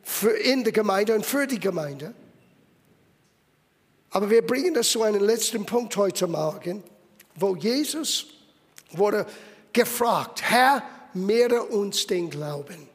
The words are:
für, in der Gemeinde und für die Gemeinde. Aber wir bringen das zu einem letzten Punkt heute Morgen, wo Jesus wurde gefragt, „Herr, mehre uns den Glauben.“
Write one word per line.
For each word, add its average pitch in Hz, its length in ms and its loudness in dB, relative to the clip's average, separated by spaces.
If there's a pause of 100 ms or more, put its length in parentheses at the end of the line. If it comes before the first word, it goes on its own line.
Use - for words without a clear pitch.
für, - 300 0
in 254 320 2
der 214 100 0
Gemeinde 208 400 2
und 220 100 2
für 277 220 0
die 269 140 -4
Gemeinde. 165 560 -6 (1900)
Aber 202 220 0
wir 233 120 6
bringen 285 300 0
das 240 160 2
zu 226 140 0
einem 208 200 2
letzten 226 440 0
Punkt 240 300 -2
heute 190 280 0
Morgen, 165 580 -6 (520)
wo 190 200 -2
Jesus 262 720 -2 (640)
wurde 208 380 0 (440)
gefragt, 226 720 0
„Herr, 254 400 4 (320)
mehre 233 480 2
uns 202 460 -2
den 175 240 -2
Glauben.“ 147 640 -10